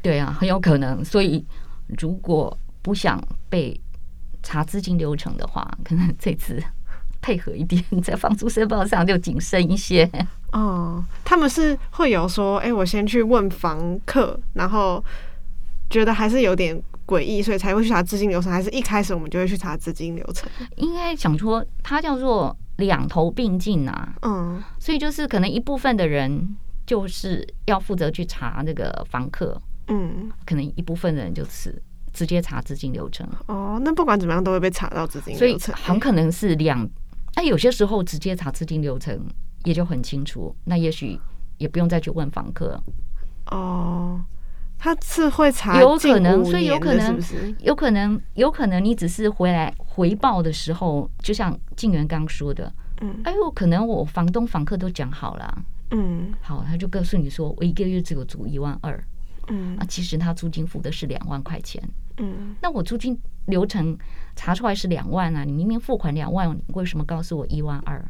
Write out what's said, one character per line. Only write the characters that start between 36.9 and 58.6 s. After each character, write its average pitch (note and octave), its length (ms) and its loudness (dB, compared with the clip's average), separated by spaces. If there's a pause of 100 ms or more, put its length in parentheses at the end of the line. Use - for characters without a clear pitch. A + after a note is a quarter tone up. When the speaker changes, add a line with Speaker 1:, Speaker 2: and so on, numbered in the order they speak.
Speaker 1:
哎， F4 60 0
有 D4 140 4
些 B3 160 6
时 G#3 140 2
候 G3+ 180 0
直 D#3 140 -4
接 F3+ 180 -2
查 E3 140 -6
资 - 160 -4
金 D#3 160 -2
流 C3+ 160 -2
程 A#2+ 200 -4 (460)
也 E3+ 80 2
就 E3+ 120 2
很 D#3 180 -2
清 C#3 220 -2
楚， F#2 300 -6 (100)
那 F3 120 0
也 E3 140 2
许 A#2+ 280 -4 (400)
也 D3+ 100 -4
不 - 100 -2
用 E3+ 100 4
再 E3+ 120 2
去 D#3 100 -4
问 D3+ 220 -2
房 - 200 -6
客。 - 280 -2 (680)
Speaker 2:
哦， F3+ 760 -2 (580)
他 D#4+ 220 0
是 - 280 2
会 C#4+ 240 6
查 G3 280 4
Speaker 1:
有 C4+ 160 10
可 C#4 220 6
能， F3+ 240 6
Speaker 2:
近 - 0 -
五 - 0 -
年 - 20 4
的， F4 60 0
Speaker 1:
所 F4 80 2
以 E4+ 80 2
有 C#4+ 140 2
可 D4+ 140 2
能， - 120 4
Speaker 2:
是 A3+ 60 2
不 A#3+ 80 0
是？ - 400 -4
Speaker 1:
有 - 120 4
可 C#4+ 200 2
能， G#3 280 2 (140)
有 B3+ 160 4
可 C#4+ 160 0
能 F#3 180 2
你 A3+ 80 4
只 F3+ 160 0
是 G#3 220 0
回 F3+ 220 2
来 E3 260 2
回 F3+ 380 2
报 G#3 260 2
的 D#3+ 100 2
时 D3+ 200 -4
候， E3 360 0 (120)
就 - 120 0
像 G3+ 240 0 (200)
静 A3 160 2
媛 D3+ 140 2
刚 D#3 220 -2
说 C#3+ 240 -2
的， - 200 -4 (280)
Speaker 2:
嗯。 G#3 220 -6
Speaker 1:
哎 E4+ 100 -2
呦， F#4+ 200 2
可 G3 140 0
能 F3 200 4
我 A3 180 0
房 E3+ 220 0
东 A#3 180 2
房 D3+ 200 0
客 G3 120 0
都 F3+ 140 -2
讲 C3+ 200 -4
好 - 260 -6
了。 - 280 -4 (280)
Speaker 2:
嗯。 F#3 480 0
Speaker 1:
好， C#3 260 -4
他 D#3+ 100 0
就 F3 120 -2
告 F#3+ 140 -2
诉 F3 140 2
你 C#3+ 140 2
说 D#3 280 -2
，“我 - 60 -2
一 F3 80 4
个 F#3 120 2
月 F#3 180 0
只 E3 120 -2
有 C3+ 100 -2
租 - 220 -6
一 C#3 120 -2
万 C#3+ 240 -2